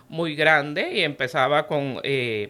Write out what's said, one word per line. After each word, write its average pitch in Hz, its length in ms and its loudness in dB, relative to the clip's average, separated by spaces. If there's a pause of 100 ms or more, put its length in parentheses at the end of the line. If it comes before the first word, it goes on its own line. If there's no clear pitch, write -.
muy 160 260 -4
grande, 156 560 2
y 226 100 0
empezaba 143 640 0
con, 139 340 -2
eh, 120 480 -2